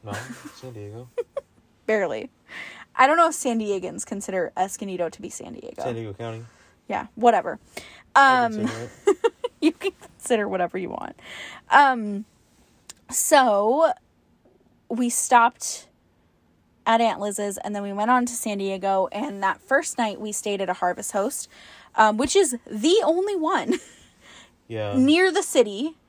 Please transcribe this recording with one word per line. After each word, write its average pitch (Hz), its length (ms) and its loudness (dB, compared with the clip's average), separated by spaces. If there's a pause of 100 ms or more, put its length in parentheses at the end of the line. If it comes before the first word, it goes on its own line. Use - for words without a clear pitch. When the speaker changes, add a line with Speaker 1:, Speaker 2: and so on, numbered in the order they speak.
Speaker 1:
No, 104 80 -10 (440)
San 127 160 -16
Diego. 110 360 -14 (380)
Speaker 2:
<laughs> - 400 -20
Barely. 175 440 -2 (680)
I 262 100 6
don't 302 100 4
know 339 120 6
if 311 60 -2
San 233 260 -2
Diegans 196 440 -4
consider 190 520 -6
Escondido 190 520 -4
to 180 140 -14
be 180 80 -12
San - 220 -16
Diego. - 300 -16
Speaker 1:
San 123 120 -6
Diego 110 180 -8
County. 113 300 -10 (460)
Speaker 2:
Yeah, - 260 -6
whatever. 220 440 2 (580)
Speaker 1:
I 254 320 6
can 214 140 -6
Speaker 2:
Um, 226 60 -2
Speaker 1:
say 240 200 -8 (180)
that. 392 260 2 (140)
Speaker 2:
<laughs> - 140 -10
you 311 120 4
can - 280 -6
consider - 480 -2
whatever 185 300 -2
you 185 120 -6
want. - 240 -10 (560)
Um, 226 540 4 (840)
so 254 840 4 (960)
we 240 200 -2
stopped - 800 0 (1000)
at 226 140 4
Aunt 226 200 0
Liz's, 202 380 -6
and 208 180 -8
then 202 60 -6
we 202 100 -8
went 208 180 -2
on 247 160 4
to 240 80 -6
San 208 240 -6
Diego, 196 540 0
and 202 300 -6
that 185 180 -2
first - 380 0
night 214 220 -4
we 208 120 -8
stayed 202 280 -4
at 185 80 -2
a 175 60 -2
Harvest 180 380 -4
Host, 208 360 -4 (460)
um, 214 220 4
which 277 180 -2
is 311 220 4 (100)
the 311 380 2
only 370 320 0
one 320 380 0 (500)
<laughs> - 440 -20
Speaker 1:
Yeah. 107 280 -4
Speaker 2:
near 311 340 4
the 339 120 0
city 233 540 0 (120)